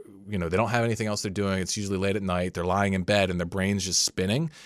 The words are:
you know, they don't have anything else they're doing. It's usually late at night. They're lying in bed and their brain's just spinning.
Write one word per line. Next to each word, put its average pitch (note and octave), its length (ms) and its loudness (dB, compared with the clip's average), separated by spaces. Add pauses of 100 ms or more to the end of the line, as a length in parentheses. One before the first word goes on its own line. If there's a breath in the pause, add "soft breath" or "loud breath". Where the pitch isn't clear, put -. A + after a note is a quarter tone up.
(260)
you G#2 120 -4
know, E2+ 100 0
they E2+ 80 2
don't G#2+ 140 2
have A#2 140 2
anything A2+ 220 0
else G#2 140 -2
they're G#2 100 -4
doing. F#2+ 280 0
It's F2+ 180 -2
usually G2+ 220 -2
late G2 180 0
at G2+ 60 -4
night. F2+ 320 0
They're F2 100 -2
lying G2 300 2
in F#2 80 2
bed G2+ 260 4
and F2+ 100 -2
their F2 60 0
brain's F#2+ 400 0
just F2+ 200 0
spinning. G#2+ 460 0 (160 loud breath)